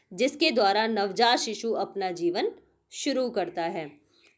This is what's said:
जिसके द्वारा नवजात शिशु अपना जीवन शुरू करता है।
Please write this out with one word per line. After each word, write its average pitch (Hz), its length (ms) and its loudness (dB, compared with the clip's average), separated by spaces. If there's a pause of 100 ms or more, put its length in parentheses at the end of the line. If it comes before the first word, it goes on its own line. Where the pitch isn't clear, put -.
(120)
जिसके 262 380 2
द्वारा 214 360 4
नवजात 220 520 2
शिशु 226 340 -4
अपना 190 380 -4
जीवन 175 420 0 (380)
शुरू 262 400 -2
करता 175 320 -4
है। 165 400 -6 (360)